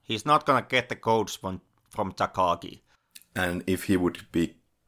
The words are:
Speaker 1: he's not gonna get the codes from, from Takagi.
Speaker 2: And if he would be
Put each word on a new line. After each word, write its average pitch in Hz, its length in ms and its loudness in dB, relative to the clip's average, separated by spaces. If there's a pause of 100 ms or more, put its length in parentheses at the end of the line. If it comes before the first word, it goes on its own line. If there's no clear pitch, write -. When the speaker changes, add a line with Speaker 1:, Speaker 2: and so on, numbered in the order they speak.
Speaker 1:
he's 110 240 -6
not - 200 4
gonna 131 220 4
get 123 220 0
the - 60 -6
codes 113 400 0
from, 92 260 -8 (280)
from 98 240 -4
Takagi. - 680 -2 (540)
Speaker 2:
And 90 300 -2
if 92 200 -2
he 95 120 4
would 87 340 -2
be 85 240 0 (320)